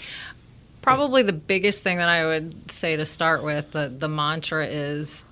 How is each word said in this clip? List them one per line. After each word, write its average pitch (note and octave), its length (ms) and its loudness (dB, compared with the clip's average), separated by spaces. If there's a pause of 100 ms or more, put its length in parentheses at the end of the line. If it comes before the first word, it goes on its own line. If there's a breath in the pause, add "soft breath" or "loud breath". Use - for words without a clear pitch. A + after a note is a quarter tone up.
(800 loud breath)
Probably C4 420 4
the G3 100 2
biggest F#3+ 500 2
thing F#3 140 0
that F3 100 2
I E3+ 180 4
would D#3+ 460 -4
say D#3+ 240 0
to D3+ 100 -2
start D#3+ 380 2
with, D3 280 -4
the, D3 180 -2
the C#3 180 -6
mantra D#3 580 -2
is D3 680 -4